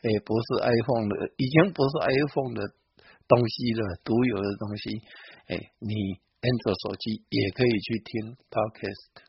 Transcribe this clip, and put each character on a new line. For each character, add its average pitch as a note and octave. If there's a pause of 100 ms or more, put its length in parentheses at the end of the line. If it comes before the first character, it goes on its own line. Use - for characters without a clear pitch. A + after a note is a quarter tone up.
诶， G#2+
不 G#2+
是 A#2+
iPhone A#2
的， -
已 C3
经 D#3+
不 -
是 C#3+ (120)
iPhone C3+
的 G#2 (640)
东 A#2+ (100)
西 A#2+
了， G2
独 - (120)
有 A#2+
的 G2 (120)
东 G#2
西。 G#2+ (480)
诶， F2+ (240)
你 A2 (540)
安 - (180)
卓 A2+
手 G2+
机 A2
也 G#2+
可 B2+
以 A#2+
去 A2+
听 A2+ (160)
Podcast， -